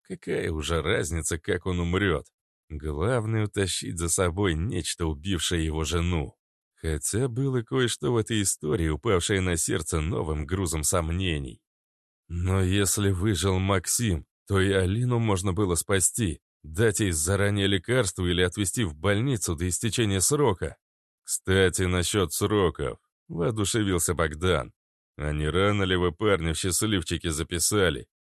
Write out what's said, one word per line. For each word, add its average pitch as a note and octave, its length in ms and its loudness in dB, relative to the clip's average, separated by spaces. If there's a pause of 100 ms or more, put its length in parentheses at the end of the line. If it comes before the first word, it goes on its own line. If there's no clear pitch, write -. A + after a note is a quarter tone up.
"Какая - 480 -6
уже D#2 320 -2
разница, E2 560 -2
как F#2 280 -2
он F2+ 140 -2
умрет?" F2 460 0 (420)
Главное G#2+ 760 -2
утащить G2+ 540 -4
за E2 100 -2
собой F2+ 460 0
нечто, E2+ 520 -4
убившее D#2+ 580 -2
его D#2 200 -2
жену. E2+ 500 -2 (400)
Хотя E2 540 -4
было B2+ 340 -2
кое-что C3 500 -2
в A#2+ 40 2
этой A2 260 0
истории, F2 460 0
упавшее F#2+ 520 2
на F2+ 160 0
сердце E2 440 -2
новым D#2 440 -2
грузом E2 380 -2
сомнений. D#2+ 800 -2 (680)
Но F#2 340 0
если G2 480 2
выжил F#2+ 480 0
Максим, F#2+ 680 0 (220)
то G2 120 2
и G2 120 4
Алину A2 460 2
можно G2+ 340 2
было F2+ 240 2
спасти, F#2+ 640 0 (260)
дать D#2+ 340 2
ей G2 120 4
заранее G2 540 0
лекарство G2 600 0
или F2 160 2
отвезти G2+ 420 0
в D#2+ 100 -4
больницу G2+ 640 0
до F2 120 -2
истечения G2+ 520 0
срока. A2 560 0 (480)
"Кстати, F#2+ 580 2
насчет F2+ 500 0
сроков", F2+ 640 0 (300)
воодушевился G#2+ 840 0
Богдан. D#2 580 0 (440)
"А D2+ 160 -4
не D2+ 160 -2
рано G2 360 2
ли F#2 120 2
вы F2 160 2
парня E2+ 400 2
в D#2+ 60 -2
счастливчики F2+ 720 -2
записали? D#2+ 800 0 (160)